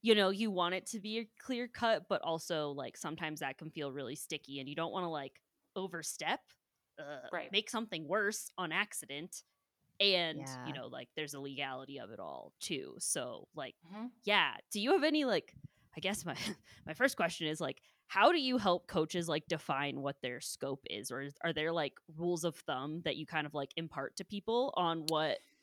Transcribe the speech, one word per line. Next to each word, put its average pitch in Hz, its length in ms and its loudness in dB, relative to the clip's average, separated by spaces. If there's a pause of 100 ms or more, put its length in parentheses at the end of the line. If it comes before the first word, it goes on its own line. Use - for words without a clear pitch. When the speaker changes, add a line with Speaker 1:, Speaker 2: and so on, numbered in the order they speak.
Speaker 1:
you 220 120 8
know, 190 140 6
you 208 200 2
want 180 240 2
it 190 120 -4
to 226 140 -8
be 214 380 -4
clear 247 300 -4
cut, 226 400 2
but 185 140 2
also, 160 500 0
like, 139 240 -6
sometimes 156 420 -4
that 135 180 -4
can 156 140 -10
feel 143 220 -4
really 135 240 -6
sticky 143 420 -8
and 135 100 -6
you 147 60 -6
don't 165 180 -2
wanna, 180 160 0
like, 143 320 -6 (360)
overstep, 175 640 -4 (580)
uh, 143 340 -10
Speaker 2:
Right. 170 200 -4
Speaker 1:
make 196 180 0
something 190 380 -6
worse 202 500 0
on 170 140 -2
accident. 165 720 -4 (560)
And, 170 480 4 (160)
you 135 80 -6
Speaker 3:
Yeah. - 0 -
Speaker 1:
know, 127 160 -8
like, 123 260 -12
there's 147 200 -6
a 139 60 -8
legality 135 600 -6
of 104 100 -12
it 104 100 -12
all 69 400 -10
too. - 380 -6
So, - 560 -4
like, 139 220 -8 (100)
Speaker 2:
Mm-hmm. 208 200 -10 (180)
Speaker 1:
yeah. 185 320 4 (160)
Do 208 80 -2
you 240 120 4
have 320 120 6
any, 302 200 4
like, 214 300 2 (420)
I 160 40 -8
guess 190 240 -2
my, 165 100 -4
<laughs> - 300 -6 (220)
my 156 80 -6
first 262 220 4
question 170 320 0
is, 156 120 -2
like, 139 220 -4 (260)
how 220 240 10
do 349 80 6
you 254 180 4
help 185 300 4
coaches, 165 400 0
like, 160 200 0
define 143 540 0
what 139 200 -4
their 127 180 -4
scope - 500 -6
is? 107 220 -6
Or 120 100 -4
is, 143 220 -8
are 165 80 0
there, 156 200 0
like, 156 220 0 (220)
rules 170 280 0
of 170 120 0
thumb 151 460 -4
that 160 140 -2
you 151 100 -6
kind 156 200 0
of, 147 80 -10
like, 143 220 -4
impart 156 400 -6
to 185 80 -8
people 233 520 0
on 165 300 2
what 156 320 2 (240)